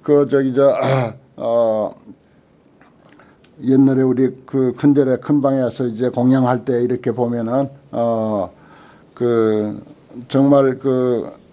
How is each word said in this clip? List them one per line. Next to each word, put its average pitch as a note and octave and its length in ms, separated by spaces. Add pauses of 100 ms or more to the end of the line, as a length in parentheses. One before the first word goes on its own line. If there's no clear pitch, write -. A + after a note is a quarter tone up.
그, C#3+ 280
저기, C3+ 240
저, C#3 220 (320)
<clears throat> - 300
어, A2+ 580 (1700)
옛날에 C3+ 380
우리 B2+ 340 (100)
그 C3 280
큰절에 C3+ 440
큰방에서 C3+ 680
이제 A#2 240
공양할 B2+ 560
때 B2 180
이렇게 A#2+ 300
보면은, A#2+ 560 (220)
어, A2 600 (640)
그, G#2+ 680 (460)
정말 C#3 520
그 B2+ 520 (220)